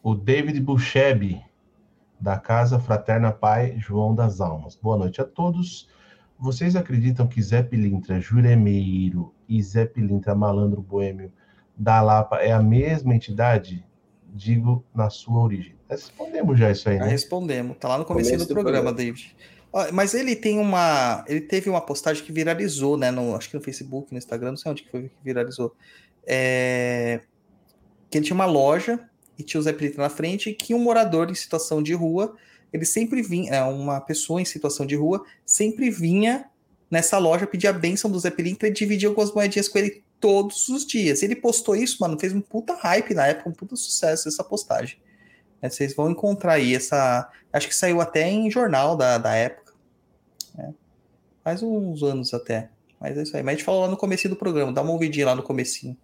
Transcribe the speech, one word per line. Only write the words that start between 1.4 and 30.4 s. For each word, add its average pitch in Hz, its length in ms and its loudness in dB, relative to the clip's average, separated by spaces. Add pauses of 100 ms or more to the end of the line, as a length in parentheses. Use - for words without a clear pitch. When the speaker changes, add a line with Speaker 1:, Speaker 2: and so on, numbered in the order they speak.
Speaker 1:
da 98 180 -2
Casa 120 400 2
Fraterna 113 540 2
Pai 113 460 0
João 107 360 0
das 107 260 0
Almas. 78 360 -6
Boa 110 200 0
noite 92 240 -2
a 131 40 0
todos. 175 640 -4 (500)
Vocês 131 380 0
acreditam 123 500 2
que 117 160 0
Zé 113 200 2
Pilintra, 98 580 0
Juremeiro 98 1120 4 (140)
e 110 140 2
Zé 104 220 0
Pilintra, 101 500 -2
Malandro 101 460 2
Boêmio 95 520 -4 (440)
da 110 240 4
Lapa 107 380 4
é 107 140 4
a 110 100 6
mesma 127 520 4
entidade? 107 680 0 (480)
Digo, 117 520 2 (100)
na 107 160 0
sua 117 320 0
origem. 98 320 -2 (140)
Respondemos - 680 -2
já 110 120 6
isso 101 180 -2
aí, 98 100 2
Speaker 2:
Já 98 60 -2
Speaker 1:
né? 107 60 0
Speaker 2:
respondemos. 127 680 -2
Tá 135 100 -6
lá 131 100 0
no 156 60 -4
comecinho 123 320 0
Speaker 3:
Começo 170 100 -2
Speaker 2:
do 143 80 -4
Speaker 3:
do 208 80 0
Speaker 2:
programa, 131 220 2 (100)
Speaker 3:
programa. - 20 -6
Speaker 2:
David. 120 400 -8 (360)
Ó, 190 200 0
mas 196 220 2
ele 254 220 0
tem 214 220 0
uma, 165 680 2
ele 151 140 -2
teve 190 280 -2
uma 180 120 0
postagem 151 420 -4
que - 80 -18
viralizou, 156 680 0
né? 127 140 0
No, 123 240 -2
acho - 160 -10
que 151 60 -10
no 135 60 -8
Facebook, 135 500 -12
no 127 60 -10
Instagram, 123 320 -8
não 135 60 -10
sei 156 140 -8
onde 143 140 -8
que - 60 -20
foi 127 140 -8
que 131 60 -14 (140)
viralizou. 123 500 -4 (520)
É... 123 960 0 (880)
Que 151 80 0
ele 151 60 0
tinha 180 100 -2
uma 185 120 2
loja 170 540 2 (380)
e 147 40 -14
tinha - 160 -6
o 151 40 0
Zé 151 100 0
Pilintra 143 300 -4
na 143 80 0
frente, 180 400 -6